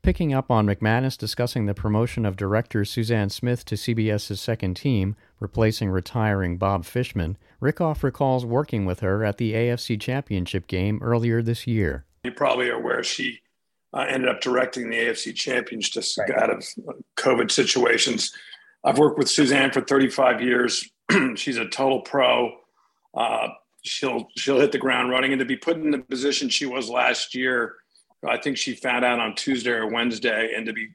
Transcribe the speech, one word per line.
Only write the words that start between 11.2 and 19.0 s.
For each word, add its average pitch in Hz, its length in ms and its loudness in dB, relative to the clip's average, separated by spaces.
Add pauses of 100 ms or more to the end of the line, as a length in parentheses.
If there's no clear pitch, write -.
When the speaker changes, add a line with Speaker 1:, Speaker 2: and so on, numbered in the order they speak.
Speaker 1:
this 117 260 -4
year. 90 380 0 (180)
Speaker 2:
You 127 80 -6
probably 127 380 0
are 117 60 -2
aware 120 280 -2
she, 123 380 -6 (520)
uh, 135 140 -2
ended 131 220 0
up 110 100 -2
directing 127 500 -2
the 117 100 -2
A 117 100 0
F 113 80 -4
C 110 160 -8
Championship 123 580 -4
just - 260 -4
Speaker 3:
Right. 104 140 -2
Speaker 2:
out 110 180 2
of - 160 -4 (520)
covid 117 340 2
situations. 120 800 2 (520)
I've 131 140 4
worked 151 200 6